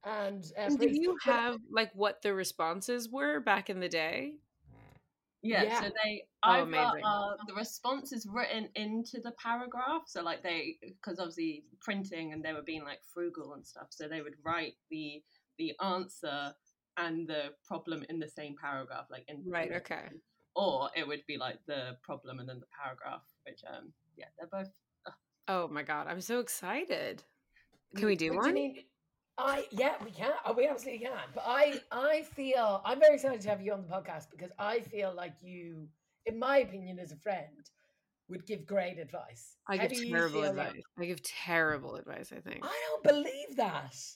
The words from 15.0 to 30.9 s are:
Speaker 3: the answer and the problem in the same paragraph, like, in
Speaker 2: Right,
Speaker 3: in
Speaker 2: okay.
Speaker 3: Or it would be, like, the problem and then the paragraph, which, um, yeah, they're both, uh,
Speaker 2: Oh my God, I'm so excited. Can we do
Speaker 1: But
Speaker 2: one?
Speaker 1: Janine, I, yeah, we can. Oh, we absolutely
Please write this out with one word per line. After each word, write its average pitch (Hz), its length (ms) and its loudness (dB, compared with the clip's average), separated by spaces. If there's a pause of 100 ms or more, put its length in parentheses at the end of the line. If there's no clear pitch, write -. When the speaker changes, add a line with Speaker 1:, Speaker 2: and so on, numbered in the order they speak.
Speaker 3:
the 160 240 -2
answer 175 720 -2 (440)
and 165 300 -2
the 147 280 -2 (100)
problem 165 440 -6
in 165 100 -4
the 151 100 -6
same 147 320 -10
paragraph, 131 480 -6
like, 131 180 -14
in 147 220 -12
Speaker 2:
Right, 170 220 0
Speaker 3:
in 175 60 -2
Speaker 2:
okay. - 320 -8 (460)
Speaker 3:
Or 147 400 2
it 156 120 -2
would 147 180 -6
be, 147 120 -8
like, 131 280 -6
the 127 380 -6
problem 131 360 -10
and 123 80 -10
then 127 120 -12
the - 80 -20
paragraph, 131 560 -10 (240)
which, - 200 -16
um, - 260 -12 (220)
yeah, - 120 -16 (100)
they're 165 100 -12
both, 190 220 -6 (380)
uh, - 40 -14 (360)
Speaker 2:
Oh 180 200 0
my 151 140 -4
God, 151 260 -2
I'm 175 140 -4
so 233 180 -2
excited. 226 840 -4 (720)
Can 202 120 2
we 202 100 6
do 160 160 2
Speaker 1:
But 175 40 2
Speaker 2:
one? 269 180 4
Speaker 1:
Janine, 277 300 0 (520)
I, 277 340 2
yeah, 254 320 4
we 220 80 -10
can. 196 220 0 (120)
Oh, - 80 2
we 247 140 6
absolutely 240 380 -2